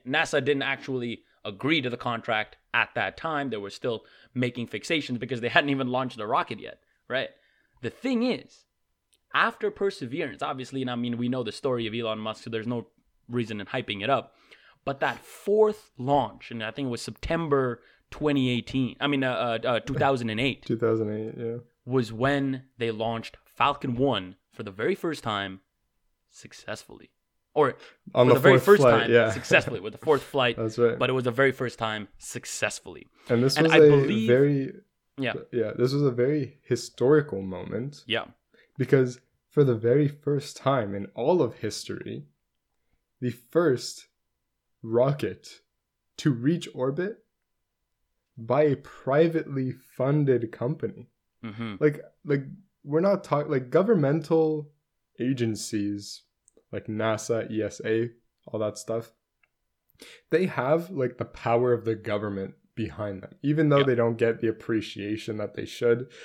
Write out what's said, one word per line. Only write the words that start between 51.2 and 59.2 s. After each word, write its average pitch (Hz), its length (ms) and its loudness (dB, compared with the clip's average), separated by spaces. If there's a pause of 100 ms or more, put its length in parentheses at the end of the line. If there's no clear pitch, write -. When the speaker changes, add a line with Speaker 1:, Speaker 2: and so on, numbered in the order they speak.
Speaker 1:
Mm-hmm. 110 360 -10
Speaker 2:
Like, 147 220 2 (240)
like, 139 200 -2 (380)
we're 147 160 -2
not 190 240 2
talk-, 147 240 -2
like, 131 220 -2
governmental 156 1040 2 (480)
agencies 110 1040 -4 (480)
like 107 160 -8
nasa, 110 640 -2
E 110 100 -2
S 104 240 -4
A, 113 240 0 (380)
all 107 120 -6
that 107 200 -4
stuff, 113 320 -6 (1200)